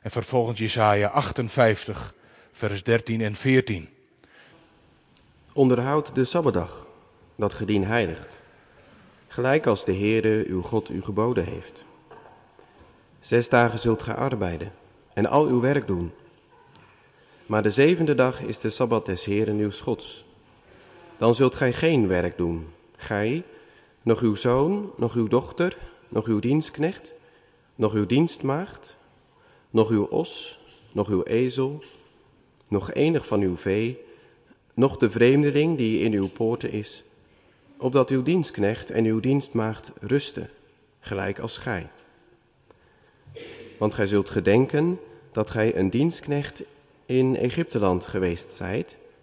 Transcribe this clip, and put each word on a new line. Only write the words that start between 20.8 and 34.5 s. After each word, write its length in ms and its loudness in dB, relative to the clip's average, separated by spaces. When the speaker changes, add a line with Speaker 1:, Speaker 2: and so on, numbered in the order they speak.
Speaker 2:
Dan 180 4
zult 200 4
gij 180 0
geen 340 2
werk 300 0
doen, 300 -4
gij, 480 -4
noch 200 2
uw 140 2
zoon, 640 0
noch 180 -2
uw 120 0
dochter, 500 0
noch 160 -2
uw 140 0
dienstknecht, 760 -2
noch 180 0
uw 120 2
dienstmaagd, 920 -2
noch 200 4
uw 140 4
os, 560 -4
noch 180 -2
uw 140 2
ezel, 600 -2
noch 240 -2
enig 360 0
van 140 0
uw 160 0
vee, 480 -2